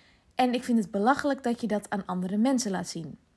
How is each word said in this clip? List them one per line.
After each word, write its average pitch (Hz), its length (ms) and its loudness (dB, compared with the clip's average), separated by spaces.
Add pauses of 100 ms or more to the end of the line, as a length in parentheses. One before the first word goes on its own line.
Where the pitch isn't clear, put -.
(360)
En 254 180 2
ik 247 100 -2
vind 233 160 2
het 190 120 -2
belachelijk 269 520 2
dat 240 180 -2
je 233 60 -4
dat 208 220 -2
aan 202 160 -4
andere 185 320 -4
mensen 233 340 2
laat 180 160 -4
zien. 156 300 -10 (200)